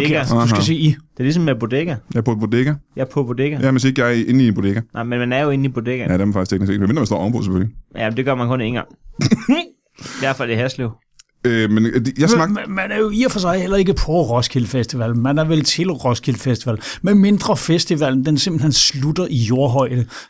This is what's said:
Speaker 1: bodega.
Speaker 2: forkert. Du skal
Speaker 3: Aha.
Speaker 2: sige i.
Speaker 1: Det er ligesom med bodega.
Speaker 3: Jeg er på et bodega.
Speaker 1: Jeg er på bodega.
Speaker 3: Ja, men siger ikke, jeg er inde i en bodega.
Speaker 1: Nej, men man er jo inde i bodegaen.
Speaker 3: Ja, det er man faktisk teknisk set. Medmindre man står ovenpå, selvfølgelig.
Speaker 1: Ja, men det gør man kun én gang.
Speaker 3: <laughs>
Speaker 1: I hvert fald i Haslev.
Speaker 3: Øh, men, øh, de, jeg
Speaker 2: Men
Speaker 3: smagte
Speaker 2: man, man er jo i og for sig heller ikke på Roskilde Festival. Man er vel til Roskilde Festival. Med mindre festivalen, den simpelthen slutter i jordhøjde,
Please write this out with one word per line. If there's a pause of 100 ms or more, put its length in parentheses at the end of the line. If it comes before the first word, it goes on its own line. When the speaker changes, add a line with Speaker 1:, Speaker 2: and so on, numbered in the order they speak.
Speaker 1:
bodega.
Speaker 2:
forkert.
Du
skal
Speaker 3:
Aha.
Speaker 2:
sige
i.
Speaker 1:
Det
er
ligesom
med
bodega. (240)
Speaker 3:
Jeg
er
på
et
bodega. (220)
Speaker 1:
Jeg
er
på
bodega.
Speaker 3:
Ja,
men
siger
ikke,
jeg
er
inde
i
en
bodega. (120)
Speaker 1:
Nej,
men
man
er
jo
inde
i
bodegaen.
Speaker 3:
Ja,
det
er
man
faktisk
teknisk
set.
Medmindre
man
står
ovenpå,
selvfølgelig. (220)
Speaker 1:
Ja,
men
det
gør
man
kun
én
gang. (640)
Speaker 3:
<laughs> (400)
Speaker 1:
I
hvert
fald
i
Haslev. (540)
Speaker 3:
Øh,
men,
øh,
de,
jeg
Speaker 2:
Men
Speaker 3:
smagte
Speaker 2:
man,
man
er
jo
i
og
for
sig
heller
ikke
på
Roskilde
Festival.
Man
er
vel
til
Roskilde
Festival. (240)
Med
mindre
festivalen,
den
simpelthen
slutter
i
jordhøjde, (240)